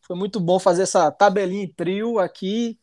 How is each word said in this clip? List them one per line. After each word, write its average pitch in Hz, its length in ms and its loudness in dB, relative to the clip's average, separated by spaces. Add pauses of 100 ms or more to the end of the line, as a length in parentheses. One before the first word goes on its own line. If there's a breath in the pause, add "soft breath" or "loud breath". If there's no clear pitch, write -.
Foi 180 120 -10
muito 196 240 -4
bom 180 180 2
fazer 180 240 2
essa 175 300 2
tabelinha 202 500 2
em 180 100 -10
trio 202 460 -4
aqui. 208 640 -4